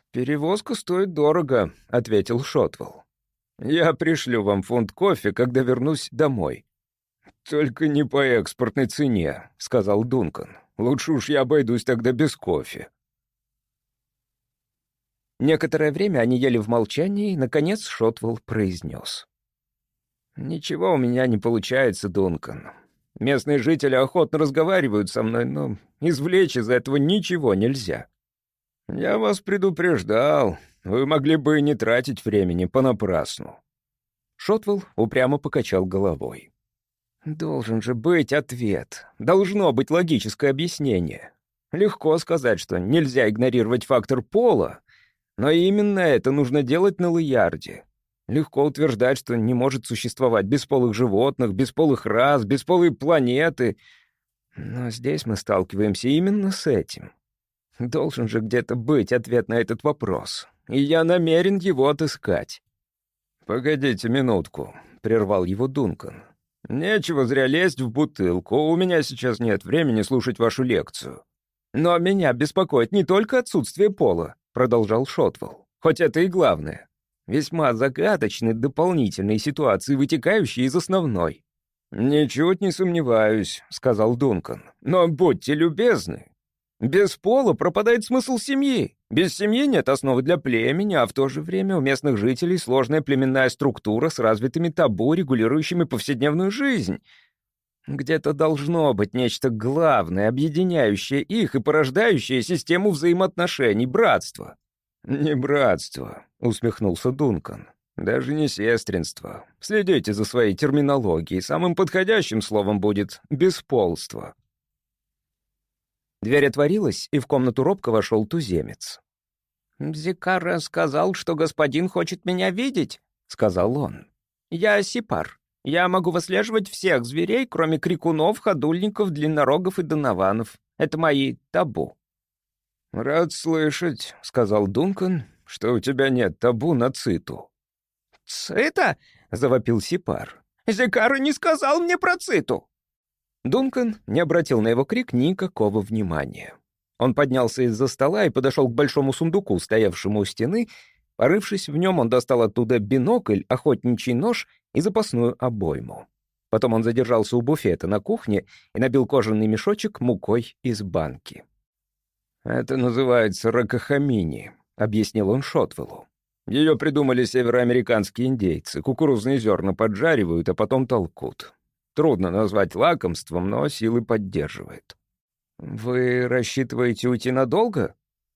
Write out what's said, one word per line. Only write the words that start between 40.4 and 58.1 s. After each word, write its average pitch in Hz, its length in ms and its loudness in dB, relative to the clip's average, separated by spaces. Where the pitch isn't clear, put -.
объяснение. 135 840 -2
Легко 160 460 0
сказать, 127 420 0
что - 180 -6
нельзя 123 520 2
игнорировать 117 560 0
фактор 123 360 0
пола, 196 600 0
но 127 120 0
именно 196 500 2
это 135 320 4
нужно 143 320 2
делать 175 360 2
на 175 100 2
Лоярде. 127 760 0
Легко 139 360 0
утверждать, 135 540 2
что - 180 -6
не 117 180 0
может 127 320 0
существовать 117 600 0
бесполых 123 480 2
животных, 117 600 0
бесполых 131 520 0
рас, 123 400 2
бесполые 170 460 2
планеты. 135 840 0
Но 123 340 -8
здесь 123 360 -6
мы 110 100 -4
сталкиваемся 98 720 -2
именно 190 440 2
с - 160 -8
этим. - 440 -2
Должен 123 480 -4